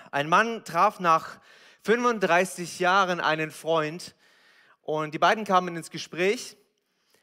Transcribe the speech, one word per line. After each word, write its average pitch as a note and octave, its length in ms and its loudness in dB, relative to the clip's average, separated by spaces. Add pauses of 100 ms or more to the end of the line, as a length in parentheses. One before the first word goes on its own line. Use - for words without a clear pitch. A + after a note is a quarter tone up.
(100)
ein C#3+ 180 -4
Mann A3 360 0
traf F3 360 0
nach E3 380 2 (440)
fünfunddreißig F#3+ 960 0
Jahren F3+ 420 2
einen D#3 300 0
Freund D#3 640 -4 (640)
und D#3 320 -4
die D#3 60 -8
beiden G3+ 260 2
kamen F3+ 320 0
ins D#3+ 140 -12
Gespräch, F#3 680 -4 (680)